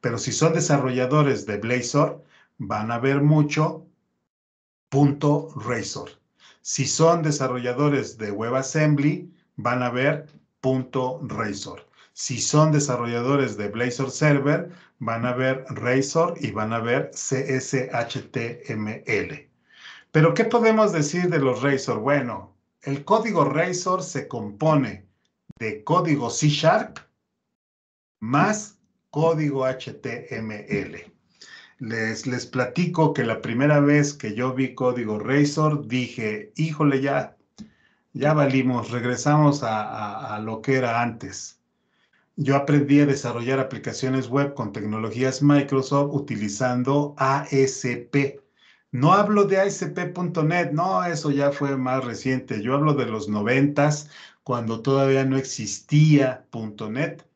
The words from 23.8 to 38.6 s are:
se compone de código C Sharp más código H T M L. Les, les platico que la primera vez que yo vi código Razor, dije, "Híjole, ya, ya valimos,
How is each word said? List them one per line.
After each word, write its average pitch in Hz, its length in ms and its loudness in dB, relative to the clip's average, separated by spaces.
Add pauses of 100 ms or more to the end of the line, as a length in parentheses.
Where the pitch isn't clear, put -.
se - 260 -8
compone 113 800 -2 (540)
de 107 240 -8
código 151 480 2
C 151 180 2
Sharp - 480 2 (1200)
más 160 600 0 (320)
código 151 540 0
H 127 280 -4
T 117 420 -10
M 107 320 -8
L. - 460 -6 (680)
Les, 113 460 -6
les 127 220 -6
platico 160 680 0
que 123 100 -2
la 113 160 -2
primera 139 400 4
vez 143 360 4
que 104 180 -8
yo 120 220 -2
vi 127 180 -2
código 120 460 -2
Razor, 143 680 2
dije, 110 680 -4
"Híjole, 151 460 2
ya, 143 360 -4 (760)
ya 143 200 0
valimos, 127 560 2